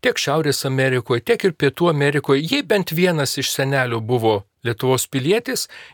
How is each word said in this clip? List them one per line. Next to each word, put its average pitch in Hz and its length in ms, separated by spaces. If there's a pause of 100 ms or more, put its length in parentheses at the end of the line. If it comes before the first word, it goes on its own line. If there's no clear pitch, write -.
tiek - 160
Šiaurės 147 480
Amerikoje, 131 560
tiek 226 240
ir 190 80
Pietų 160 380
Amerikoje. 143 500
Jei 269 240
bent 269 280
vienas 160 440
iš 139 160
senelių 131 480
buvo 110 360 (280)
Lietuvos 127 420
pilietis, 202 640 (260)